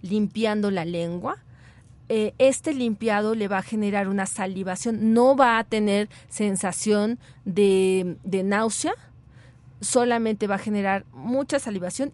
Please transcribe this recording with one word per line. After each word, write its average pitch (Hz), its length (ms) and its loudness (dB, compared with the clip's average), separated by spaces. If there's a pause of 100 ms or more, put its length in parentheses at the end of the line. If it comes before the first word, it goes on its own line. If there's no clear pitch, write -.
limpiando 208 680 0
la 175 140 -2
lengua. 175 520 -6 (720)
Eh, 214 280 0
este 269 360 2
limpiado 220 600 0
le 214 140 -2
va 196 120 -2
a 196 40 -6
generar 202 440 -2
una 196 200 -2
salivación, 196 840 -2
no 254 220 6
va 240 220 4
a 226 60 0
tener 208 460 0 (200)
sensación 208 880 0 (260)
de, 190 800 2
de 190 200 -2
náusea, 220 500 0 (880)
solamente 226 680 0
va 202 80 0
a 196 40 -4
generar 196 520 -2
mucha 247 480 -2
salivación 208 540 -6